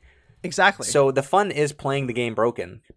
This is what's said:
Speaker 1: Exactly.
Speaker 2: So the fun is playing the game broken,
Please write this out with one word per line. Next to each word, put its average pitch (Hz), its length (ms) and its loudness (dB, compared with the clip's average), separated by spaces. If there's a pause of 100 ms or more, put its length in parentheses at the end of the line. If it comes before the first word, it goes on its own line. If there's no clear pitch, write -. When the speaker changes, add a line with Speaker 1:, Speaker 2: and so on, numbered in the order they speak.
(440)
Speaker 1:
Exactly. 185 420 0
Speaker 2:
So 139 240 4
the 131 120 0
fun 196 280 2
is 147 220 -2
playing 139 340 -4
the 120 60 -4
game 113 240 -4
broken, 110 460 -2 (140)